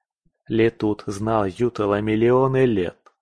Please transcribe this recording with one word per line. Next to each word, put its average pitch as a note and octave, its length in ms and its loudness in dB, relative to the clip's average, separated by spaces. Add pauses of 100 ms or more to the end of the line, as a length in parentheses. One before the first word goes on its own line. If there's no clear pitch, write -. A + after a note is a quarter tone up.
(480)
Летут A2+ 580 0
знал G#2+ 400 -2
Ютала G#2 540 -2
миллионы B2+ 680 2
лет G2 320 -2 (240)